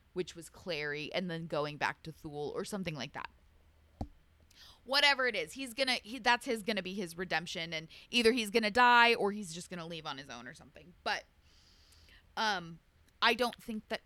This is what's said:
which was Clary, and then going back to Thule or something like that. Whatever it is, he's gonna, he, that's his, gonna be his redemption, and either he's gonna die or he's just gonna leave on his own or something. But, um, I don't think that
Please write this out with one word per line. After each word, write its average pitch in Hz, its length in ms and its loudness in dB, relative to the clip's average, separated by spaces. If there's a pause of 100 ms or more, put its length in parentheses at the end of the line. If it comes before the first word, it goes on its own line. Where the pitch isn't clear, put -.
(140)
which 180 200 -6
was 165 140 -16
Clary, 151 640 -6
and 180 180 -2
then 165 160 -6
going 151 300 -2
back - 280 -4
to 160 80 -12
Thule 147 420 -10
or 185 100 -4
something 190 300 -6
like 139 180 -10
that. - 160 -10 (1600)
Whatever 277 440 6
it 220 80 0
is, 165 160 -4
he's 254 220 -8
gonna, 262 280 0
he, 226 160 -10
that's 240 280 2
his, 226 160 -2
gonna 202 200 -2
be 180 120 -8
his 175 220 -6
redemption, 170 560 -4
and 160 160 -8 (220)
either 226 220 6
he's 226 180 -2
gonna 214 200 2
die 240 440 8
or 202 180 0
he's 208 200 -10
just 170 180 -12
gonna 175 160 -10
leave 160 200 -12
on 143 120 -8
his 139 120 -14
own 120 180 -14
or 156 60 -14
something. 151 380 -20 (120)
But, 202 200 -2 (1120)
um, 180 420 -2 (440)
I 233 120 6
don't 240 280 -2
think 220 260 -10
that 220 180 -6